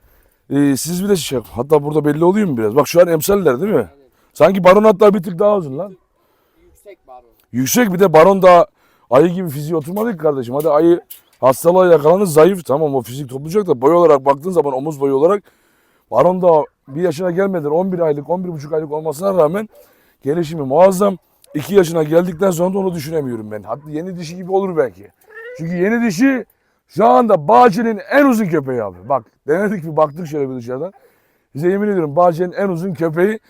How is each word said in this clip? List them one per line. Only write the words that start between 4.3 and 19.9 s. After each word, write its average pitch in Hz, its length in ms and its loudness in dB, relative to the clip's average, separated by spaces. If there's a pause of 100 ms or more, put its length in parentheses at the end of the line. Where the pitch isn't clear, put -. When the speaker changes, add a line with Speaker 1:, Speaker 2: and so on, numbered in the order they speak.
Speaker 1:
Sanki 180 320 2
Baron 202 200 4
hatta 208 300 4
bir 208 80 -4
tık 170 160 -10
daha 208 180 2
uzun 143 220 -8
lan. 185 180 -12 (680)
Speaker 2:
Yüksek - 460 -20
Baron. 127 160 -20 (280)
Speaker 1:
Yüksek, 156 400 0
bir 175 60 -4
de 185 140 4
Baron 180 300 6
da 175 240 8 (440)
ayı 147 180 4
gibi 180 200 -6
fiziğe 147 280 -6
oturmadı 196 360 -6
ki 175 60 -8
kardeşim. 135 360 -4
Hadi 151 160 -2
ayı 165 300 4 (400)
hastalığa 170 460 4
yakalanır, 170 400 4
zayıf, 165 380 4
tamam 143 300 -2
o 131 80 -2
fizik 123 280 -12
toplayacak 160 360 -6
da 139 140 -2
boy 143 140 4
olarak 156 300 4
baktığın 143 260 -2
zaman 143 240 0
omuz 139 260 -8
boyu 139 140 0
olarak 170 280 2 (680)
Baron 170 320 0
da 180 60 2 (400)
bir 143 140 -10
yaşına 180 280 -4
gelmeden 175 400 -4
on 185 220 -2
bir 180 60 -6
aylık, 151 320 -2
on 185 140 -4
bir 180 40 -10
buçuk 151 240 -12
aylık 156 200 -4
olmasına 160 460 -6
rağmen 180 300 0 (540)